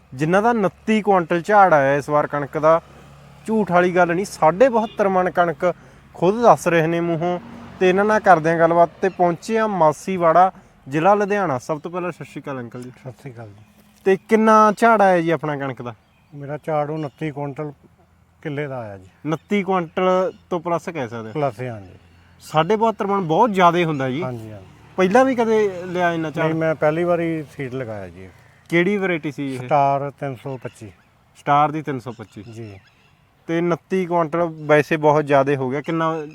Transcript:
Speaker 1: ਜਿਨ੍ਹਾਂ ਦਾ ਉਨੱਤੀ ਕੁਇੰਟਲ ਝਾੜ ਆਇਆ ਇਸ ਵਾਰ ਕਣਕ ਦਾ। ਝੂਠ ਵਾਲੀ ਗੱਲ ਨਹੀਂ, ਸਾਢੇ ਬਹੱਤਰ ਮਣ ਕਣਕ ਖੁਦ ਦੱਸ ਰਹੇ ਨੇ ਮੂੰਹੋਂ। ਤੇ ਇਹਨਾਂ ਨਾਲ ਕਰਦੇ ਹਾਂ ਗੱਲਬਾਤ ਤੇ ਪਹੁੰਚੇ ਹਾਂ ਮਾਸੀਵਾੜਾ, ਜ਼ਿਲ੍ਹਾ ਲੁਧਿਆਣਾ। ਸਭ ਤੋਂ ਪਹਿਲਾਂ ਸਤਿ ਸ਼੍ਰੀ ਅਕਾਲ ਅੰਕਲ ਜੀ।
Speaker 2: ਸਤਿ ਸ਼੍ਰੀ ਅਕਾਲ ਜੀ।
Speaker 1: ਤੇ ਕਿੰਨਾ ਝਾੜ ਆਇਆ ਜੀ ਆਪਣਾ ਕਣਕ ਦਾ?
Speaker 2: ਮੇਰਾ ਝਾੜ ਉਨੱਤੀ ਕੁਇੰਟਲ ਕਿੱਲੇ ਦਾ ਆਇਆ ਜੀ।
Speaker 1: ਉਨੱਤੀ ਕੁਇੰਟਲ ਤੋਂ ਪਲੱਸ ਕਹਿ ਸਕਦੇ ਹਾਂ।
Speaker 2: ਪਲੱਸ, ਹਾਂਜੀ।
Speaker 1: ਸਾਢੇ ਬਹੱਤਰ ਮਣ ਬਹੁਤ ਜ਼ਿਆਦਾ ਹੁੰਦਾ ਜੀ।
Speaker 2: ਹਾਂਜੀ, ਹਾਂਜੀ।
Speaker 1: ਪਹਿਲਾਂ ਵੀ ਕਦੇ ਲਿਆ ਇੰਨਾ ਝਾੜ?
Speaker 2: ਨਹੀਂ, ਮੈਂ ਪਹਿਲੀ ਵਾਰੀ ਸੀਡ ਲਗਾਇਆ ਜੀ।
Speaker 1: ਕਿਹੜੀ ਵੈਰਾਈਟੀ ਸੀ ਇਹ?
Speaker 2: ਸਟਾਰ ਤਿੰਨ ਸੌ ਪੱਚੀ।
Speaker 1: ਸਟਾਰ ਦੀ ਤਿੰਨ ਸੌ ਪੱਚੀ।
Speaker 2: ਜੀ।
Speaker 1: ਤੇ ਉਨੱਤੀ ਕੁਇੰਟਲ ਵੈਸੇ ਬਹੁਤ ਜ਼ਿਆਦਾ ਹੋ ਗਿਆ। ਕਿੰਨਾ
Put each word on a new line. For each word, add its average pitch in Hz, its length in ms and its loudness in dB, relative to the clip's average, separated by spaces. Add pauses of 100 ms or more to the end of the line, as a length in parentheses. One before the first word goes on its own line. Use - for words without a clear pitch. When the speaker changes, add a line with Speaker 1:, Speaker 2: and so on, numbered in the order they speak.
(140)
Speaker 1:
ਜਿਨ੍ਹਾਂ 165 280 0
ਦਾ 233 80 2
ਉਨੱਤੀ 220 520 -2
ਕੁਇੰਟਲ 175 380 0
ਝਾੜ 190 340 4
ਆਇਆ 139 200 4
ਇਸ 143 140 -4
ਵਾਰ 147 180 0
ਕਣਕ 147 320 -6
ਦਾ। 160 220 4 (680)
ਝੂਠ 208 260 -2
ਵਾਲੀ 180 240 2
ਗੱਲ 175 180 2
ਨਹੀਂ, 190 100 -2
ਸਾਢੇ 180 440 2
ਬਹੱਤਰ 226 400 -2
ਮਣ 185 220 0
ਕਣਕ 175 440 -2 (400)
ਖੁਦ 208 280 0
ਦੱਸ 180 260 4
ਰਹੇ 165 180 2
ਨੇ 170 140 -2
ਮੂੰਹੋਂ। 170 380 -2 (420)
ਤੇ 185 80 4
ਇਹਨਾਂ 190 160 2
ਨਾਲ 214 160 2
ਕਰਦੇ 165 300 4
ਹਾਂ 170 80 0
ਗੱਲਬਾਤ 170 320 4 (120)
ਤੇ 196 60 2
ਪਹੁੰਚੇ 180 500 -2
ਹਾਂ 220 100 0
ਮਾਸੀਵਾੜਾ, 170 840 2 (360)
ਜ਼ਿਲ੍ਹਾ 160 260 2
ਲੁਧਿਆਣਾ। 196 440 -2
ਸਭ 151 220 -6
ਤੋਂ 175 100 -12
ਪਹਿਲਾਂ 175 220 -6
ਸਤਿ 147 120 -18
ਸ਼੍ਰੀ 147 180 -16
ਅਕਾਲ 139 160 -10
ਅੰਕਲ 120 240 -14
ਜੀ। 127 80 -18
Speaker 2:
ਸਤਿ 127 200 -20
ਸ਼੍ਰੀ 123 220 -18
ਅਕਾਲ 113 160 -18
ਜੀ। - 160 -20 (400)
Speaker 1:
ਤੇ 190 120 4
ਕਿੰਨਾ 220 600 4
ਝਾੜ 226 260 4
ਆਇਆ 185 180 4
ਜੀ 165 100 0
ਆਪਣਾ 151 260 -2
ਕਣਕ 135 260 -8
ਦਾ? 120 120 -10 (400)
Speaker 2:
ਮੇਰਾ 143 300 -12
ਝਾੜ 147 260 -2
ਉਨੱਤੀ 156 400 -8
ਕੁਇੰਟਲ 143 420 -10 (680)
ਕਿੱਲੇ 147 240 -8
ਦਾ 131 120 -10
ਆਇਆ 101 200 -12
ਜੀ। 92 60 -20 (220)
Speaker 1:
ਉਨੱਤੀ 190 360 -2
ਕੁਇੰਟਲ 185 680 0 (180)
ਤੋਂ 175 100 -4
ਪਲੱਸ 170 280 -4
ਕਹਿ 151 200 -6
ਸਕਦੇ 113 180 -10
ਹਾਂ। 110 80 -12
Speaker 2:
ਪਲੱਸ, 135 260 -4
ਹਾਂਜੀ। 107 380 -12 (420)
Speaker 1:
ਸਾਢੇ 165 360 0
ਬਹੱਤਰ 214 300 -2
ਮਣ 196 140 -2
ਬਹੁਤ 180 300 0
ਜ਼ਿਆਦਾ 175 340 4
ਹੁੰਦਾ 135 260 -2
ਜੀ। 143 120 -6
Speaker 2:
ਹਾਂਜੀ, 113 300 -10
ਹਾਂਜੀ। 98 140 -20 (300)
Speaker 1:
ਪਹਿਲਾਂ 190 280 4
ਵੀ 269 100 0
ਕਦੇ 214 520 0
ਲਿਆ 175 260 -2
ਇੰਨਾ 160 180 -4
ਝਾੜ? 156 140 -4
Speaker 2:
ਨਹੀਂ, 160 100 -2
ਮੈਂ 160 200 0
ਪਹਿਲੀ 160 300 0
ਵਾਰੀ 165 380 -2 (140)
ਸੀਡ 127 180 -8
ਲਗਾਇਆ 110 340 -10
ਜੀ। 92 200 -20 (400)
Speaker 1:
ਕਿਹੜੀ 175 280 2
ਵੈਰਾਈਟੀ 170 360 -4
ਸੀ 139 220 -8
ਇਹ? 123 40 -10
Speaker 2:
ਸਟਾਰ 139 520 0
ਤਿੰਨ 139 240 -10
ਸੌ 131 280 -12
ਪੱਚੀ। 110 280 -16 (460)
Speaker 1:
ਸਟਾਰ 151 340 2
ਦੀ 156 120 -8
ਤਿੰਨ 139 180 -8
ਸੌ 120 120 -12
ਪੱਚੀ। 110 300 -18
Speaker 2:
ਜੀ। 110 320 -16 (720)
Speaker 1:
ਤੇ 170 120 -4
ਉਨੱਤੀ 175 480 -2
ਕੁਇੰਟਲ 170 360 -2
ਵੈਸੇ 156 540 0
ਬਹੁਤ 151 280 2
ਜ਼ਿਆਦਾ 139 320 2
ਹੋ 131 140 -4
ਗਿਆ। 143 100 -6
ਕਿੰਨਾ 160 540 -4